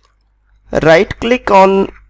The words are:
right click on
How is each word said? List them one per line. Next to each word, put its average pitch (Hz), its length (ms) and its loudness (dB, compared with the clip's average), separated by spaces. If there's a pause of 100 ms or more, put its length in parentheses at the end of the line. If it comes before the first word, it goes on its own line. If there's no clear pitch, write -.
(840)
right 165 360 0
click 247 300 -4
on 196 420 0 (180)